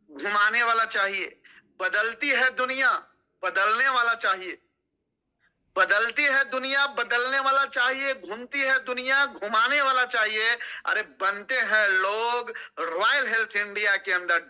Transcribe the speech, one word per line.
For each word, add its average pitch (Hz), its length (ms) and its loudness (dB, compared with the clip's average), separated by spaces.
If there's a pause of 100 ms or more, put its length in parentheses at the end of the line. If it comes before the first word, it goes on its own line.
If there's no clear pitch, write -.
(100)
घुमाने 226 520 0
वाला 226 240 2
चाहिए, 196 500 -4 (440)
बदलती 214 500 -2
है 262 220 2
दुनिया, 254 380 0 (520)
बदलने 208 460 2
वाला 233 280 2
चाहिए, 185 420 -4 (1200)
बदलती 208 480 2
है 277 200 4
दुनिया, 262 440 0
बदलने 247 520 -2
वाला 269 260 2
चाहिए, 262 480 0
घूमती 247 460 -8
है 269 240 2
दुनिया, 254 420 0
घुमाने 226 560 0
वाला 262 240 2
चाहिए। 220 500 0 (300)
अरे 196 160 0 (180)
बनते 202 420 -2
हैं 208 280 2
लोग, 220 640 0 (280)
Royal 214 460 0
Health 214 320 -2
India 208 400 0
के 196 140 -6
अंदर 175 260 0 (120)